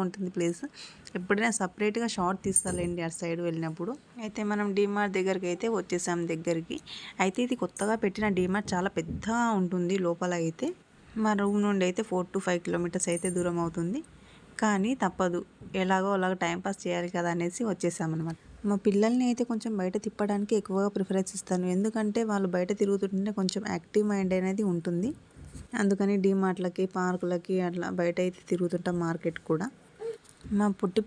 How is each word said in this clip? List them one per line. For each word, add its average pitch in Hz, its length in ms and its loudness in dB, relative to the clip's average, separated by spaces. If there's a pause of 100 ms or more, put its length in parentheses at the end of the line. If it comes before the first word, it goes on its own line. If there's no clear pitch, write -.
ఉంటుంది 180 320 -4
ప్లేస్. 170 260 0 (540)
ఎప్పుడైనా 208 420 2
సపరేట్గా 214 560 0
షార్ట్ 185 320 0
తీస్తాలేండి 175 600 0
అటు 165 120 -8
సైడ్ 170 280 -2
వెళ్ళినప్పుడు. 165 460 -4 (300)
అయితే 214 180 -6 (120)
మనం 208 240 0
డీమార్ట్ 202 400 2
దగ్గరికి 185 340 0
అయితే 180 160 -2 (100)
వచ్చేసాం 175 540 0
దగ్గరికి. 165 460 -2 (480)
అయితే 190 120 0 (100)
ఇది 247 160 0
కొత్తగా 208 320 0 (100)
పెట్టిన 208 340 0
డీమార్ట్, 190 340 0
చాలా 185 240 0
పెద్దగా 226 460 0 (160)
ఉంటుంది 180 360 2 (120)
లోపల 180 340 0
అయితే. 165 260 -2 (560)
మా 214 60 4 (100)
రూమ్ 202 240 4
నుండి 196 220 4
అయితే 180 220 0
ఫోర్ 180 240 0
to 196 140 0
ఫైవ్ 180 180 2
కిలోమీటర్స్ 175 460 -2
అయితే 175 260 -2
దూరం 175 260 0
అవుతుంది, 170 380 -2 (600)
కానీ 208 300 2 (120)
తప్పదు, 180 360 2 (440)
ఎలాగో 190 340 2
అలాగ 185 260 2
టైంపాస్ 180 400 -2
చేయాలి 175 320 -2
కదా 175 200 0
అనేసి 175 340 -2
వచ్చేసామన్నమాట. 165 680 -2 (340)
మా 202 60 4 (100)
పిల్లల్ని 220 420 4
అయితే 240 220 2
కొంచెం 220 300 -4
బయట 185 160 0 (100)
తిప్పడానికి 202 540 0
ఎక్కువగా 196 360 0
ప్రిఫరెన్స్ 190 400 0
ఇస్తాను, 180 400 -2
ఎందుకంటే 214 460 0 (100)
వాళ్ళు 196 240 2
బయట 180 140 0 (120)
తిరుగుతుంటే 196 560 0
కొంచెం 190 240 0 (120)
యాక్టివ్ 208 360 0
మైండ్ 190 300 2
అనేది 190 320 0
ఉంటుంది. 175 380 -2 (720)
అందుకని 202 340 2 (100)
డీమార్ట్లకి, 185 600 0 (120)
పార్కులకి 180 580 0 (120)
అట్లా 175 200 -4 (140)
బయట 175 240 2
అయితే 180 160 -6 (100)
తిరుగుతుంటాం, 175 520 0
మార్కెట్ 165 360 -2 (100)
కూడా. 165 180 0 (920)
మా 208 80 4 (140)
పొట్టి 202 240 2